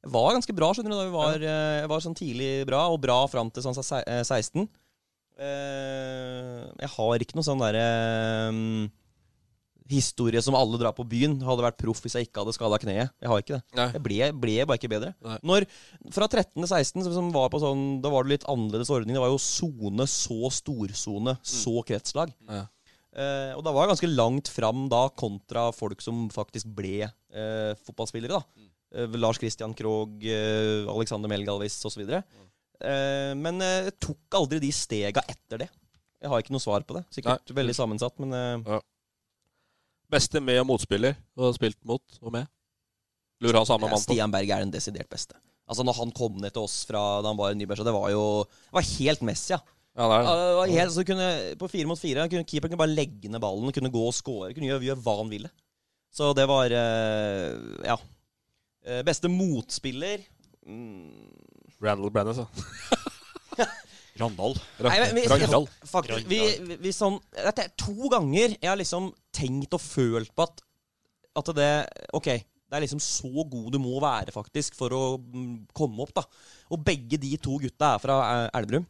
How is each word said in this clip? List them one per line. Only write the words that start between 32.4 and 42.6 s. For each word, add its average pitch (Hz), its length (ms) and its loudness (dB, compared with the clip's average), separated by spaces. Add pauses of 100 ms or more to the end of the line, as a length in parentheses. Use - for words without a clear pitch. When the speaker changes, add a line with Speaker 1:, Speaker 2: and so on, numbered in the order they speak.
Speaker 1:
Eh, 139 540 -2
men, 165 280 -4
eh, 185 260 2
jeg - 100 -10
tok - 400 -4
aldri 151 220 2
de 139 100 0
stega 104 560 0
etter - 380 -10
det. 180 60 -14 (520)
Jeg 139 80 -6
har 123 140 2
ikke - 80 -6
noe 131 100 0
svar 101 220 0
på 123 100 -10
det. 175 160 -8
Sikkert 127 380 -2
Speaker 2:
Nei. 131 160 -6
Speaker 1:
veldig 120 100 0
sammensatt, 117 460 -2
men, 135 160 -4
eh, 123 220 -4 (180)
Speaker 2:
Ja. 104 40 -2 (1300)
Beste - 300 2
med- 127 200 4
og 127 80 2
motspiller 127 480 2 (200)
du 127 60 -2
har 127 100 4
spilt 113 320 0
mot 117 160 -2 (220)
og 113 100 -10
med? 120 140 -4 (960)